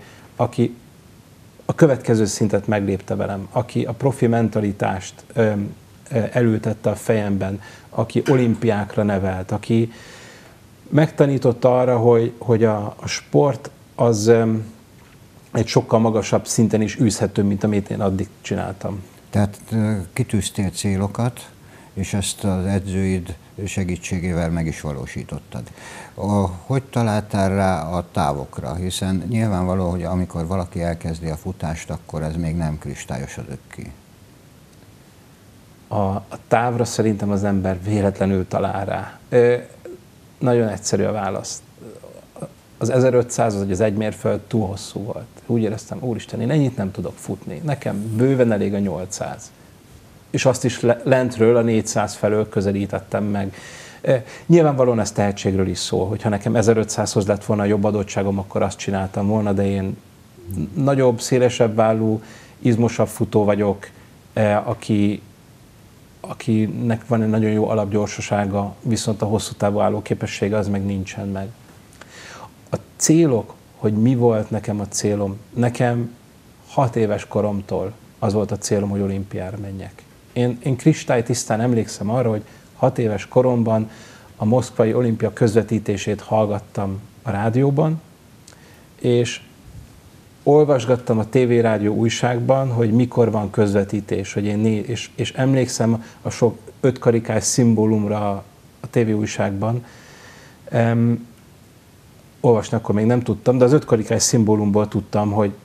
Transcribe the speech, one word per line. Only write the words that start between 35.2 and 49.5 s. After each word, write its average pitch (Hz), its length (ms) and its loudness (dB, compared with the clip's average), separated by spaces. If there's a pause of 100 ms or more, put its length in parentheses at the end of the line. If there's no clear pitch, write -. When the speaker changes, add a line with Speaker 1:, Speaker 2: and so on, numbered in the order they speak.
Speaker 1:
A, - 80 -8 (100)
a - 320 -6 (100)
távra 117 380 2
szerintem 104 460 0
az 101 120 0
ember 95 400 0
véletlenül 98 640 0
talál 98 380 -2
rá. 95 340 -8 (100)
Ö, 120 260 4 (840)
nagyon 120 300 2
egyszerű 101 360 -4
a 101 80 -2
válasz. 101 500 -8 (1160)
Az 113 120 -2
ezerötszáz 123 680 2
vagy 98 140 -2
az 92 100 0
egy 107 140 2
mérföld 107 440 -2
túl 107 280 -2
hosszú - 320 -10
volt. - 260 -10 (200)
Úgy 117 160 0
éreztem, 107 400 -4
"Úristen, 113 400 -8
én 135 100 -2
ennyit 139 260 2
nem 98 140 -2
tudok - 240 -8
futni. - 480 -10
Nekem 110 520 -6
bőven 127 360 4
elég 101 220 0
a 101 60 -2
nyolcszáz." 92 720 -6 (800)